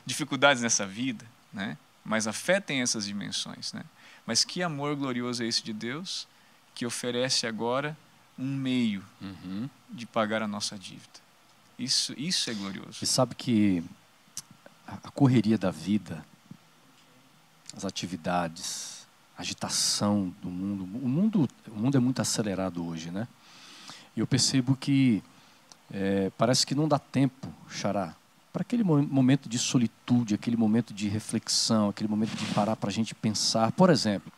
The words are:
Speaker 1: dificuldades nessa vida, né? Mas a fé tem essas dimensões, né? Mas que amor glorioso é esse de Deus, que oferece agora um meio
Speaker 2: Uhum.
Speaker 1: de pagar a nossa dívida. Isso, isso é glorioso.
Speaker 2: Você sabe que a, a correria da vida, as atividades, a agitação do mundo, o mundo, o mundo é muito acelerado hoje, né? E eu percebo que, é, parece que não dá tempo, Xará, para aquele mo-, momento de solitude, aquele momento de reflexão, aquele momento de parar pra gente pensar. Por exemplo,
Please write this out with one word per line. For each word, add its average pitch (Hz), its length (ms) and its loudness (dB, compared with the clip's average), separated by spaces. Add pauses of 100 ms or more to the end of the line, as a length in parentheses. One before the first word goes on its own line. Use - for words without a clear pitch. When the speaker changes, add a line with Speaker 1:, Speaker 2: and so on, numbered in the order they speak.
Speaker 1:
dificuldades 135 580 4
nessa 113 240 0
vida, 113 380 -6 (260)
né? 113 280 -8 (260)
Mas 107 220 0
a 107 60 -4
fé 190 280 2
tem 139 220 -4
essas 113 240 -2
dimensões, - 680 -8
né? - 100 -12 (440)
Mas 113 180 0
que - 180 -4
amor 147 340 -2
glorioso 123 460 -2
é 113 40 -2
esse 113 160 -2
de 113 100 -8
Deus, 123 560 -8 (460)
que - 100 -6
oferece 123 640 -2
agora 123 500 -2 (420)
um 135 160 -4
meio 123 480 0 (160)
Speaker 2:
Uhum. 98 520 -8 (180)
Speaker 1:
de 127 160 -12
pagar 110 380 0
a 107 60 -4
nossa 104 300 -6
dívida. - 460 -20 (540)
Isso, - 380 -2
isso 165 320 -2
é 120 60 -4
glorioso. 98 400 -8
Speaker 2:
Você - 100 -10
sabe 123 300 0
que 104 500 2 (1040)
a, 104 60 -12
a - 160 -16
correria 113 480 4
da 92 120 0
vida, 87 540 -2 (1500)
as - 80 -10
atividades, 87 1200 -4 (300)
a - 60 -12
agitação - 1000 0
do 90 80 -8
mundo, 95 360 -4
o 120 240 -4
mundo, 180 400 4 (200)
o 101 100 -16
mundo 135 180 2
é 135 40 8
muito 123 220 2
acelerado 92 640 -2
hoje, 82 240 -8
né? 101 180 -6 (880)
E - 40 -2
eu 156 60 2
percebo 131 480 2
que, 131 480 4 (720)
é, 98 460 0
parece 123 280 4
que 139 80 -2
não 151 140 2
dá 143 100 4
tempo, - 540 -2 (160)
Xará, 98 460 -2 (400)
para - 80 -2
aquele 233 200 0
mo-, 151 200 6
momento 135 440 4
de 117 120 -4
solitude, 120 760 2
aquele 117 220 0
momento 110 380 2
de 104 140 -2
reflexão, 107 840 0
aquele 107 180 -4
momento 107 260 0
de 107 200 -4
parar 110 220 2
pra 101 140 -4
gente 110 240 -2
pensar. 110 580 0
Por 180 180 6
exemplo, 110 480 2